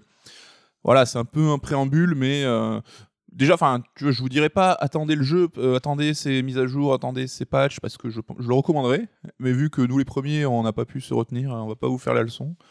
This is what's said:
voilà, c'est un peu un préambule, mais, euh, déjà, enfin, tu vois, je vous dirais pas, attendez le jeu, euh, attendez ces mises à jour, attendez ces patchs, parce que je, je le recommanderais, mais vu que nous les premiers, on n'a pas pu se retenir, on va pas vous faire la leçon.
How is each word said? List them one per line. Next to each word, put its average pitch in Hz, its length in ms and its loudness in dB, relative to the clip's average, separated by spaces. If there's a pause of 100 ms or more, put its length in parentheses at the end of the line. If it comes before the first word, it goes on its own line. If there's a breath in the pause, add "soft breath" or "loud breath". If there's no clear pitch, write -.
(840 loud breath)
voilà, 127 220 6
c'est 120 120 -4
un 117 80 -2
peu 156 240 0
un 147 100 0
préambule, 147 560 0
mais, 139 280 0
euh, 113 380 0 (500 loud breath)
déjà, 143 240 4
enfin, 131 280 2 (140)
tu 139 80 -6
vois, 143 80 4
je 120 80 -2
vous 127 80 -4
dirais 147 180 2
pas, 185 320 4
attendez 156 340 -2
le 151 100 2
jeu, 165 340 2
euh, 127 180 2
attendez 147 380 -2
ces 139 280 0
mises 131 160 -4
à 127 100 2
jour, 139 260 0
attendez 127 340 -4
ces - 160 -12
patchs, 135 380 0
parce - 160 -10
que 123 120 -10
je, 113 120 -8 (180)
je 120 80 -6
le 120 60 2
recommanderais, 139 560 2 (300)
mais 127 120 0
vu 139 180 0
que 143 120 -2
nous 123 160 2
les 135 80 2
premiers, 147 400 -2
on 120 180 0
n'a 110 80 0
pas 120 140 -4
pu 131 160 -10
se - 120 -8
retenir, 120 360 -2
on 113 180 -8
va 110 80 -10
pas 127 140 -4
vous 127 80 -2
faire 123 160 -4
la 120 100 2
leçon. 135 320 -8 (160 loud breath)